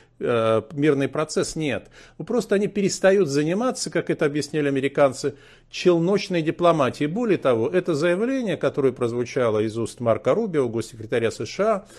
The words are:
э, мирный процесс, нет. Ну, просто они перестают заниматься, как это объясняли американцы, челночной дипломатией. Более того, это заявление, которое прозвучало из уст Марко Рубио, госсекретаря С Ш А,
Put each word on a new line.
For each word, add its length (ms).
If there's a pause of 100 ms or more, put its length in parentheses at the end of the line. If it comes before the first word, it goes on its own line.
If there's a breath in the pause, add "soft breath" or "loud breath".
(180 soft breath)
э, 440 (100)
мирный 360
процесс, 480
нет. 320 (300 loud breath)
Ну, 60
просто 320
они 100
перестают 640
заниматься, 600
как 200
это 160
объясняли 400
американцы, 720 (340 loud breath)
челночной 720
дипломатией. 640
Более 300
того, 300
это 260
заявление, 640
которое 360
прозвучало 680
из 180
уст 220
Марко 340
Рубио, 340
госсекретаря 600
С 160
Ш 180
А, 220 (120 loud breath)